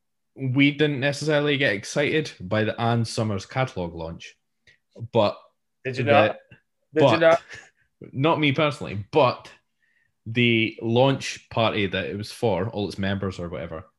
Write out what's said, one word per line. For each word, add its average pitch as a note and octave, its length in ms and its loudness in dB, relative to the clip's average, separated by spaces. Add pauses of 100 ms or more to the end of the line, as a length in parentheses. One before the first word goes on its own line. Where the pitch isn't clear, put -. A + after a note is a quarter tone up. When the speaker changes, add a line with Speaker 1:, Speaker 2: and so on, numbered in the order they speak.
(340)
Speaker 1:
we C3+ 360 2
didn't D3 300 0
necessarily D3 580 0
get B2+ 160 0
excited D3 640 -2
by G#2+ 240 0
the G#2+ 160 -4
Ann A#2 240 2
Summers G#2+ 400 -4
catalogue F#2 500 -6
launch, E2 400 -12 (800)
but G#2 240 2 (480)
Speaker 2:
Did C3 140 -8
you C3 60 -2
Speaker 1:
the, C#3+ 80 2
Speaker 2:
not? C3+ 240 4 (580)
Did D3+ 80 4
you C#3 80 8
Speaker 1:
but E3 100 4
Speaker 2:
not? E3 220 4 (680)
Speaker 1:
not D3 280 2
me D3 120 2
personally, A#2 600 -2
but C3+ 380 2 (760)
the A2+ 540 2
launch B2+ 680 0
party G#2+ 360 0
that F#2 200 -4
it E2 100 -8
was G#2 160 -10
for, F#2+ 360 -2
all G2+ 200 -6
its D#2+ 100 -10
members G2 400 -4
or F2 100 -10
whatever, E2 360 -10 (140)